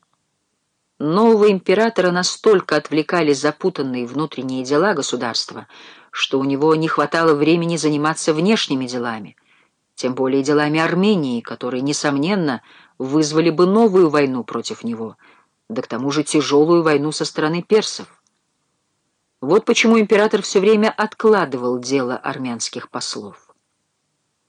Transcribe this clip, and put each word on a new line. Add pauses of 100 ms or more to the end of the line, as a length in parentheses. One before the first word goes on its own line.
(1000)
Нового
императора
настолько
отвлекали
запутанные
внутренние
дела
государства, (440)
что
у
него
не
хватало
времени
заниматься
внешними
делами, (600)
тем
более
делами
Армении,
которые,
несомненно, (360)
вызвали
бы
новую
войну
против
него, (500)
да
к
тому
же
тяжелую
войну
со
стороны
персов. (1300)
Вот
почему
император
все
время
откладывал
дело
армянских
послов. (960)